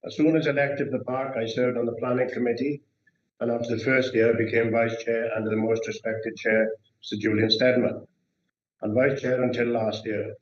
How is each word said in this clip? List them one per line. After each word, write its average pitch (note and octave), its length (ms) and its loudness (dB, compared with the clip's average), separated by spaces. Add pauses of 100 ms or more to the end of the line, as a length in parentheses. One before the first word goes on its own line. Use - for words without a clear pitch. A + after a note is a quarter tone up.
As - 140 -10
soon D#3+ 180 2
as D3+ 120 2
elected C#3 440 0
to B2+ 80 -4
the - 60 -6
park, C3 320 -4
I A2+ 80 -2
served B2 320 -2
on A#2 80 -2
the A#2 120 -2
planning B2+ 340 0
committee, B2 520 -2 (560)
and A#2 120 -2
after A#2 260 -2
the G#2+ 80 -6
first C3 300 2
year, A2+ 180 6
became A2+ 380 2
vice A2+ 340 0
chair A#2 320 -2
under A2 140 -2
the G#2+ 60 0
most A2+ 300 0
respected A2 500 -6
chair, A2 360 2 (300)
Sir - 180 -8
Julian G#2+ 300 2
Stedman, B2 560 2 (760)
and G#2+ 140 -2
vice C3+ 260 4
chair B2+ 220 0
until A#2+ 260 0
last A2 380 -2
year. F2+ 360 -4